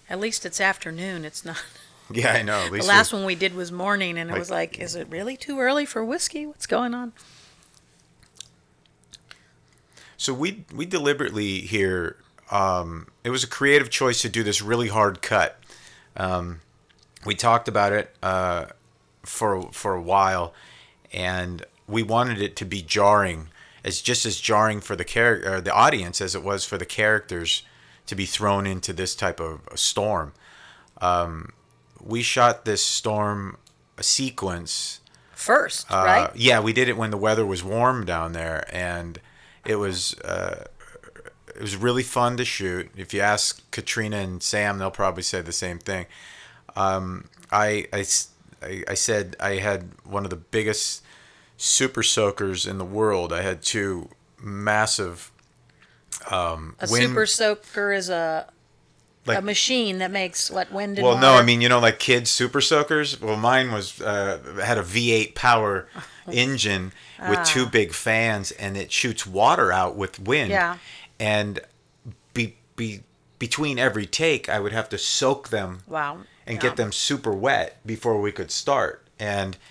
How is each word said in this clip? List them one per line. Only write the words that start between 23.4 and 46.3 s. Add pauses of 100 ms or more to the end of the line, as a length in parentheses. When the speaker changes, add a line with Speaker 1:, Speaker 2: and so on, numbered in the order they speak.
Speaker 2:
as
just
as
jarring
for
the
char-,
or
the
audience
as
it
was
for
the
characters (440)
to
be
thrown
into
this
type
of (100)
a
storm. (680)
Um, (500)
we
shot
this
storm (400)
a
sequence (340)
Speaker 1:
First,
Speaker 2:
Uh,
Speaker 1:
right?
Speaker 2:
yeah,
we
did
it
when
the
weather
was
warm
down
there,
and (440)
it
was,
uh, (920)
it
was
really
fun
to
shoot.
If
you
ask
Katrina
and
Sam,
they'll
probably
say
the
same
thing. (720)